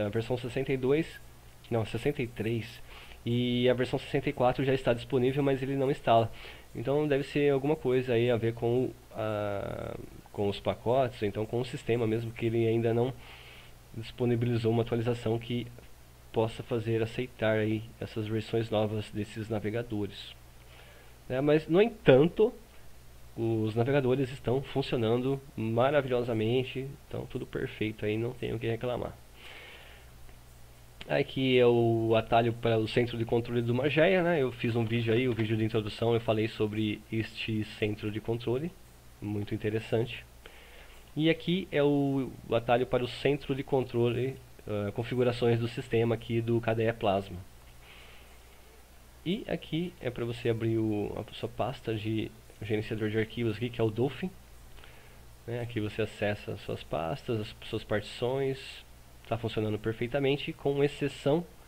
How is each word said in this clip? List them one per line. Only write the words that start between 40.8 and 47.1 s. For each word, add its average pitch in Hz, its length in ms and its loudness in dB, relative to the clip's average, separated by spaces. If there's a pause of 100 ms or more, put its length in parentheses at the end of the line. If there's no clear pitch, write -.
E 156 120 4
aqui 165 440 2
é 147 100 4
o, 139 480 4 (180)
o - 60 2
atalho 123 320 4
para 123 160 2
o 123 60 -2
centro 139 480 0
de 135 80 -4
controle, 120 720 0 (320)
ah, 104 240 -2
configurações 120 680 2
do 117 80 0
sistema 117 480 2
aqui 117 260 -2
do 117 200 2
K 113 140 0
D 113 100 2
E 113 80 2
Plasma. 98 460 0 (1900)